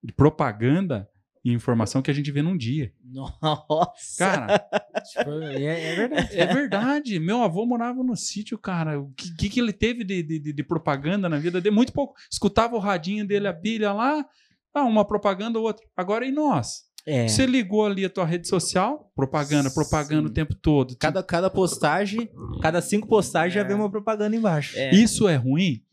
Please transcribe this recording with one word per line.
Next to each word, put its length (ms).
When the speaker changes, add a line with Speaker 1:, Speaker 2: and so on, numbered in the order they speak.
Speaker 1:
de 100
propaganda 960
e 80
informação 480
que 100
a 20
gente 180
vê 100
num 160
dia. 360
Speaker 2:
Nossa! 1120
Speaker 1:
Cara, 420
Speaker 3:
Tipo, 160
é, 200
é 320
verdade. 440
Speaker 1:
é 140
verdade. 680
Meu 220
avô 240
morava 380
no 140
sítio, 400
cara. 420
O 140
que, 220
que, 140
que 100
ele 120
teve 320
de, 200
de, 160
de, 140
de 100
propaganda 680
na 80
vida 240
dele? 140
Muito 180
pouco. 220
Escutava 460
o 40
radinho 460
dele, 220
a 60
pilha 400
lá, 320
ah, 100
uma 220
propaganda 540
ou 60
outra. 200
Agora, 300
e 60
nós? 540
Speaker 2:
É. 200
Speaker 1:
Você 200
ligou 400
ali 180
a 60
tua 160
rede 240
social, 680
propaganda, 560
propaganda 540
o 20
Speaker 2:
Sim. 60
Speaker 1:
tempo 220
todo. 420
Speaker 3:
Cada, 260
cada 260
postagem, 800
cada 200
cinco 260
postagens 460
já 80
Speaker 2:
É. 20
Speaker 3:
vem 140
uma 120
propaganda 460
embaixo. 420
Speaker 2:
É. 160
Speaker 1:
Isso 360
é 80
ruim? 440